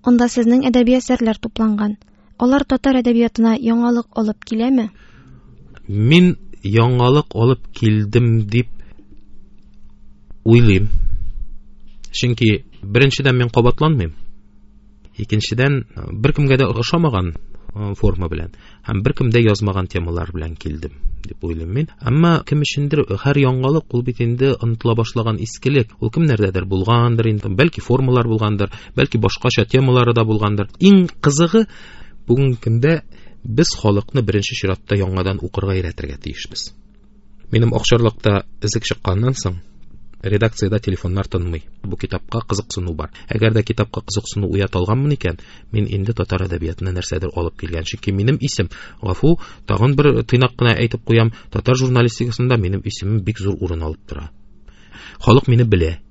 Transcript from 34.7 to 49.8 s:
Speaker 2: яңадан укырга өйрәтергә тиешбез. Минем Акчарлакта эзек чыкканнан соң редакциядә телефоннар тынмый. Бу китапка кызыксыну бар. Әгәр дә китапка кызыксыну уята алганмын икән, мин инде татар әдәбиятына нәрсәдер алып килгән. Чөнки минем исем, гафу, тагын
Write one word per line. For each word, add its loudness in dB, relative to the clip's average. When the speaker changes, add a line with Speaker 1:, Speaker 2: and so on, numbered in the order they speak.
Speaker 2:
яңадан -2
укырга -4
өйрәтергә -6
тиешбез. -12
Минем 2
Акчарлакта 2
эзек -4
чыкканнан -2
соң -6
редакциядә 0
телефоннар -4
тынмый. -4
Бу -6
китапка -6
кызыксыну -6
бар. -8
Әгәр 0
дә 2
китапка -4
кызыксыну -6
уята -2
алганмын 0
икән, -4
мин 0
инде -4
татар -2
әдәбиятына -6
нәрсәдер -6
алып -6
килгән. -8
Чөнки -6
минем 0
исем, -2
гафу, 4
тагын 2